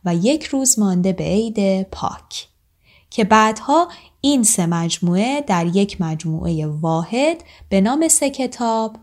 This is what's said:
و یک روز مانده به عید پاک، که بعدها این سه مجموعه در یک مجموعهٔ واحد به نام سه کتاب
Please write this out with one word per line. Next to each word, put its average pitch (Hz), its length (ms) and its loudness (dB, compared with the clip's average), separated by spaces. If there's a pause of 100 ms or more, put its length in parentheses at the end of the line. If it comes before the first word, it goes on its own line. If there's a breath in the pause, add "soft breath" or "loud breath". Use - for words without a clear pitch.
و 175 100 0
یک 254 280 2
روز 269 360 0
مانده 190 340 2
به 165 100 -6
عید 196 600 0
پاک، - 640 -10 (640 soft breath)
که 226 140 -2
بعدها 220 640 4 (340 loud breath)
این 269 220 2
سه 185 220 2
مجموعه 175 760 0
در 175 240 0
یک 196 360 0
مجموعهٔ 160 680 -4
واحد 165 760 -2 (260 loud breath)
به 196 120 4
نام 294 260 2
سه 294 220 2
کتاب 226 720 -2